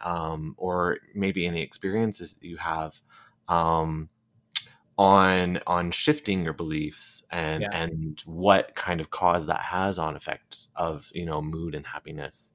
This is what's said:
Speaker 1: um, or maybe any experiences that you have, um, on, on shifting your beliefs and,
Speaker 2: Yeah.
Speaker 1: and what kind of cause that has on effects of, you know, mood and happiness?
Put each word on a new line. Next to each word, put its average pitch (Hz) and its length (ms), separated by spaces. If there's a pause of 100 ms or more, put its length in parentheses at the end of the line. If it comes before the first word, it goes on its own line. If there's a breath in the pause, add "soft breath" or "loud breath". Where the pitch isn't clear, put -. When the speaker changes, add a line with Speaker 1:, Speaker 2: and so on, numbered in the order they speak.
Speaker 1:
um, 80 540
or 90 420 (140)
maybe 95 320
any 85 160
experiences 98 760
that - 120
you 85 100
have, 80 440 (480 soft breath)
um, 82 600 (880 loud breath)
on, 95 680
on 87 260
shifting 104 520
your 82 80
beliefs 78 800
and, 151 300
Speaker 2:
Yeah. - 100
Speaker 1:
and 113 540
what 101 500
kind 87 240
of 78 100
cause 87 360
that - 160
has 92 360
on 78 200
effects - 580
of, 80 380
you 87 120
know, 78 160
mood 80 320
and 71 140
happiness? 76 680